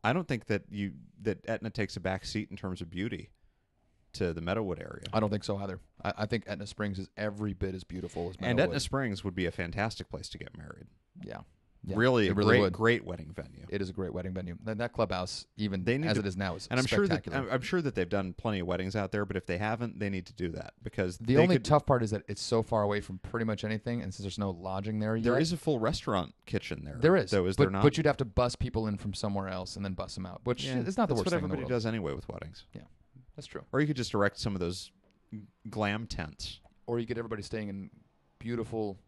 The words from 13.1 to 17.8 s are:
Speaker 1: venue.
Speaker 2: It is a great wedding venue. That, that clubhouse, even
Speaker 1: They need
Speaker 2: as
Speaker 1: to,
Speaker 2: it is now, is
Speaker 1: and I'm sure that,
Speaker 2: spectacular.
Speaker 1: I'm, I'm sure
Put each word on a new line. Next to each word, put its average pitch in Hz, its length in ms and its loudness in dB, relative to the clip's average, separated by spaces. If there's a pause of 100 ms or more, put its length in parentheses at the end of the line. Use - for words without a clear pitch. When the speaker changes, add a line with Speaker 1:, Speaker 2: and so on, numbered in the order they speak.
Speaker 1:
venue. - 320 -14
Speaker 2:
It 98 140 -2
is 92 80 -2
a - 20 -8
great 92 220 -4
wedding 92 200 -4
venue. 90 300 -6
That, 110 140 -4
that 117 160 -4
clubhouse, 92 520 -2 (120)
even 98 260 0
Speaker 1:
They 117 140 4
need 156 100 0
Speaker 2:
as 110 60 4
Speaker 1:
to, 101 80 0
Speaker 2:
it 101 40 -2
is 92 120 -2
now, 95 180 -2
is - 160 -10
Speaker 1:
and 123 80 4
I'm 131 60 2
sure 104 240 4
that, - 60 4 (100)
Speaker 2:
spectacular. 120 240 -2
Speaker 1:
I'm, 123 60 0
I'm 127 60 2
sure 175 200 0